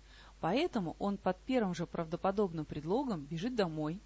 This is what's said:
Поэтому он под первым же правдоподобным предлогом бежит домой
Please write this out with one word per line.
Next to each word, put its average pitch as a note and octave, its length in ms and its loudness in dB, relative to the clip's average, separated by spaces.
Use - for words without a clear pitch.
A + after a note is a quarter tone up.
Поэтому G3+ 560 2
он G3+ 200 0
под F#3 180 0
первым A3+ 260 2
же E3 140 -2
правдоподобным E3+ 800 0
предлогом F3+ 600 -2
бежит E3+ 280 -4
домой D#3+ 520 0